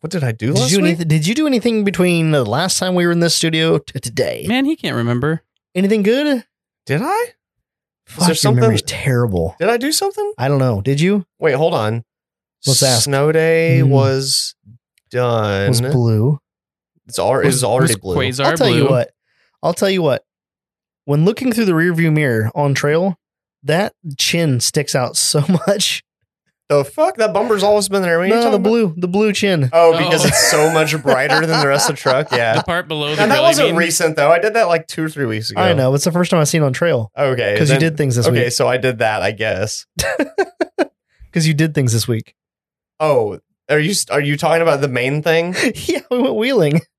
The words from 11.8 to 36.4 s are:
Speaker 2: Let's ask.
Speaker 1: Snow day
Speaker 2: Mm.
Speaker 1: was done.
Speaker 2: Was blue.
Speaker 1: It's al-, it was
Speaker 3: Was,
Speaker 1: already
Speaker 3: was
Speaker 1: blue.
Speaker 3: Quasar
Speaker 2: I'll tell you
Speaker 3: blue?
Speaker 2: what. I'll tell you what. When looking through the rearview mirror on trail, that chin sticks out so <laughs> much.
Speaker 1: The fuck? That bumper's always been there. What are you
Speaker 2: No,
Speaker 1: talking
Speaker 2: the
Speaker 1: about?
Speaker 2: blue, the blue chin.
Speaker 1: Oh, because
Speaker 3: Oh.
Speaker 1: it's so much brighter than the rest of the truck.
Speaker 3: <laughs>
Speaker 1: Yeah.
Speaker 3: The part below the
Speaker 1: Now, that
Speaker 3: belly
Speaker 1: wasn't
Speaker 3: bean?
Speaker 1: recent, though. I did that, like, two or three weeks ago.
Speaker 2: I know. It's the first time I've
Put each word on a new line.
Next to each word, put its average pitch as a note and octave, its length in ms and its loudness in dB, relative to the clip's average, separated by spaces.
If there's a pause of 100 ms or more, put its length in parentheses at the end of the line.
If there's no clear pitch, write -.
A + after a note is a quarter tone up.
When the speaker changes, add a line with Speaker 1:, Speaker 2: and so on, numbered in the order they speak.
Speaker 2:
Let's C3+ 160 2
ask. B2+ 220 2
Speaker 1:
Snow C#3+ 260 0
day D#3+ 520 2
Speaker 2:
Mm. C3+ 80 4
Speaker 1:
was C3+ 640 0 (560)
done. G#2+ 580 0
Speaker 2:
Was A#2+ 140 0
blue. B2 580 0 (680)
Speaker 1:
It's - 120 -12
al-, A2+ 220 0
it - 40 -2
was B2+ 120 2
Speaker 3:
Was, - 80 -2
Speaker 1:
already A#2+ 280 0
Speaker 3:
was G#2+ 80 -2
Speaker 1:
blue. F#2 160 -4
Speaker 3:
Quasar C3 300 -2
Speaker 2:
I'll - 100 0
tell A#3+ 140 2
you D#3 160 2
Speaker 3:
blue? C3+ 40 2
Speaker 2:
what. B2 200 0 (520)
I'll D#3+ 120 -2
tell G3+ 160 0
you F#3+ 120 0
what. C#3 220 0 (800)
When D3 220 2
looking A#3+ 260 -2
through A3 140 0
the F#3 60 2
rearview E3 380 2
mirror B2 440 0
on C#3+ 180 0
trail, E3 460 -2 (460)
that E3 280 -2 (260)
chin D#3 420 0
sticks - 340 -4
out B2+ 240 -2
so - 280 0
<laughs> F3+ 200 0
much. - 360 -2 (680)
Speaker 1:
The C#3+ 160 2
fuck? D#4 320 -2
That G#3+ 180 0
bumper's G#3 300 0
always G#3 240 2
been G3 140 0
there. E3+ 160 2
What E3+ 40 0
are F#3 60 0
you A3 60 4
Speaker 2:
No, A#3 80 2
Speaker 1:
talking A#3 100 2
Speaker 2:
the G#3 60 2
Speaker 1:
about? G3 100 0
Speaker 2:
blue, A3 280 2
the F3 120 -4
blue G#3 240 0
chin. F3 400 0
Speaker 1:
Oh, E3 260 6
because E3 260 0
Speaker 3:
Oh. C#3+ 40 2
Speaker 1:
it's - 240 0
so D#3 200 4
much D#3 300 0
brighter D3 420 0
than E3 160 0
the C#3+ 60 0
rest C#3+ 240 0
of C#3+ 60 -4
the - 40 -16
truck. C#3 320 -2
Speaker 3:
<laughs> - 0 -
Speaker 1:
Yeah. A#2 260 0
Speaker 3:
The B2+ 40 -4
part F3 240 -4
below D3 240 -6
the D3+ 60 -4
Speaker 1:
Now, G#3 100 0
that - 80 2
Speaker 3:
belly D4+ 80 2
Speaker 1:
wasn't D#4+ 280 4
Speaker 3:
bean? E3 60 -2
Speaker 1:
recent, E3 380 0
though. D3+ 160 2
I E3+ 80 4
did G#3 160 -2
that, A3 140 2
like, E3 180 -2
two - 160 -8
or D#3+ 60 -4
three D3 180 -6
weeks A2 240 -4
ago. - 100 -4
Speaker 2:
I F#3 120 4
know. C3 240 2
It's C#3 80 -2
the F3 80 0
first F3 180 0
time F3+ 80 2
I've D3+ 80 2